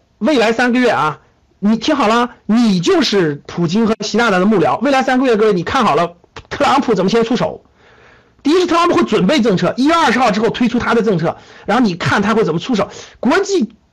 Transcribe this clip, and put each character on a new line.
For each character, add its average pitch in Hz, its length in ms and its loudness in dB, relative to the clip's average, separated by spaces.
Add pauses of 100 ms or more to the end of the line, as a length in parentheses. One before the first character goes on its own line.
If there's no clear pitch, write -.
(180)
未 277 200 0
来 226 140 2
三 240 220 0
个 247 40 0
月 247 120 2
啊， 139 300 -2 (380)
你 220 200 0
听 302 180 -2
好 254 100 0
了， 240 380 0
你 214 360 2
就 330 200 2
是 175 460 0
普 175 200 -4
京 208 200 0
和 214 140 0
习 208 180 -4
大 233 120 0
大 185 80 2
的 180 60 2
幕 208 160 2
僚。 143 200 0
未 269 100 0
来 262 120 2
三 262 160 -2
个 262 60 0
月， 240 120 2
各 214 100 2
位， 208 80 2
你 175 80 -2
看 233 240 -2
好 156 80 2
了， 170 220 -2 (340)
特 - 160 -4
朗 254 160 2
普 233 120 0
怎 185 80 0
么 196 60 0
先 226 160 2
出 247 100 -2
手？ - 300 -6 (800)
第 277 80 0
一 359 100 4
是 359 60 2
特 - 80 0
朗 339 140 2
普 311 80 0
会 349 80 2
准 208 220 0
备 285 140 2
政 214 160 2
策， 165 220 -2
一 254 80 2
月 320 80 2
二 320 180 2
十 226 60 -2
号 247 120 2
之 202 100 -2
后 220 100 0
推 247 180 -2
出 240 100 -2
他 - 160 -2
的 233 60 2
政 208 180 0
策， 156 200 -4 (260)
然 202 140 0
后 262 40 2
你 196 120 0
看 - 260 -2
他 196 140 0
会 214 100 2
怎 170 80 -2
么 165 80 -4
出 - 140 -4
手。 185 160 -2 (280)
国 302 220 0
际， 370 320 -2 (200)